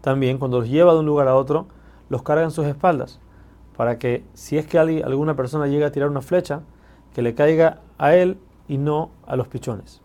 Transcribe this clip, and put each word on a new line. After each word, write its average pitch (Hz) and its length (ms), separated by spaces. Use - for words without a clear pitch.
También 135 380
cuando 127 200
los 113 100
lleva 165 220
de 160 80
un 156 60
lugar 143 240
a 131 80
otro, 143 300
los 127 120
carga 151 220
en 160 80
sus 156 140
espaldas, 147 560
para 117 200
que 120 360
si - 240
es 156 100
que 170 100
alguien, 160 280
alguna 143 320
persona 143 300
llega 147 200
a 139 60
tirar 143 160
una 139 120
flecha, 165 420
que 123 60
le 117 120
caiga 160 460
a 147 160
él 180 260
y 139 100
no 151 340
a 127 120
los 127 100
pichones. - 580